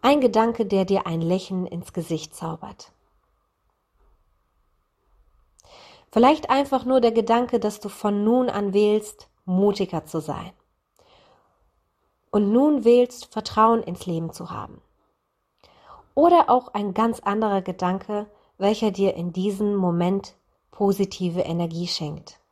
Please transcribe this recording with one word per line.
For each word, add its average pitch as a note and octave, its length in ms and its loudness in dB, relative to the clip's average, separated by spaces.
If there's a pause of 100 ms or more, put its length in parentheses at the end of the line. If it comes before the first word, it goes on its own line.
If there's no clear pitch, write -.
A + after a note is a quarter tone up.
Ein C#4 200 4
Gedanke, A3+ 440 2
der F#3+ 200 0
dir F#3+ 220 0
ein E3 140 -4
Lächeln F3+ 440 -2
ins - 280 -12
Gesicht D#3+ 420 -6
zaubert. - 580 -14 (3250)
Vielleicht C4 380 4
einfach C4+ 360 0
nur B3+ 160 2
der A#3 100 4
Gedanke, A#3 480 0
dass G#3 200 -4
du G#3 100 -10
von G#3 340 -2
nun A#3+ 260 2
an G3+ 240 -4
wählst, G#3 560 0 (160)
mutiger F#3 600 0
zu D#3+ 140 -6
sein. E3+ 320 -10 (1800)
Und G#3 200 2
nun C4+ 320 2
wählst, B3 480 2
Vertrauen A3+ 500 2
ins - 240 -10
Leben E3 260 -4
zu F3 200 -14
haben. - 300 -14 (1300)
Oder E4+ 340 6
auch B3 260 0
ein G3+ 180 -4
ganz A3+ 280 0
anderer G3+ 400 -2
Gedanke, F#3+ 680 -4 (300)
welcher G#3+ 340 0
dir F#3+ 240 0
in E3+ 180 -6
diesem G3+ 420 -2
Moment F3+ 600 -2 (340)
positive F#3+ 720 -2
Energie E3+ 460 -4
schenkt. D#3 520 -8 (120)